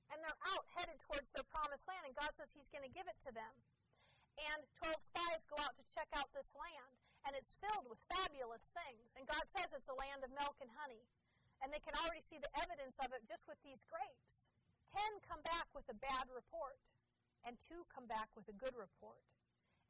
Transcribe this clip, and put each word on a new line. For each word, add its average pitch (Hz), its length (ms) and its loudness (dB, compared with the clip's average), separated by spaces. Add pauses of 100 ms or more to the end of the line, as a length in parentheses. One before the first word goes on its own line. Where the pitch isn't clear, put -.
(120)
And 302 80 0
they're 320 320 0
out - 160 4 (120)
headed 330 240 2
towards 277 280 0
their 269 160 0
promised 294 400 0
land, 370 200 -2
and 247 80 -6
God 294 200 2
says - 160 -8
he's 277 200 -16
gonna 277 200 -6
give 359 160 -6
it 330 200 -6
to 254 80 -4
them. 226 200 -6 (800)
And 302 400 0
twelve 320 240 4
spies 339 480 2
go 294 160 -6
out 254 160 0
to 254 80 -20
check - 240 -2
out 294 240 4
this 269 240 -6
land, 285 400 -8 (240)
and 277 160 0
it's - 160 -8
filled 392 320 2
with 226 240 -10
fabulous 277 640 2
things. 247 400 -8
And 262 80 -10
God 302 240 2
says 359 240 2
it's 277 160 -6
a 262 80 -2
land 269 320 -2
of 254 80 -8
milk 285 240 2
and 262 160 -8
honey. 254 320 -8 (560)
And 269 80 0
they 302 80 0
can 294 160 -2
already 330 240 4
see - 160 -10
the 269 240 -4
evidence 294 400 0
of 240 160 0
it 226 80 -4
just 320 240 -8
with 311 160 -8
these 262 240 -12
grapes. - 640 -8 (400)
Ten 415 320 4
come 330 180 -4
back 330 300 4
with 277 160 -8
a 240 100 -2
bad 262 380 4
report, 277 420 -4 (720)
and 240 160 -4
two 330 240 -10
come 240 240 -6
back 214 240 0
with 214 160 -14
a 196 80 -10
good 262 160 0
report. 220 480 -12 (680)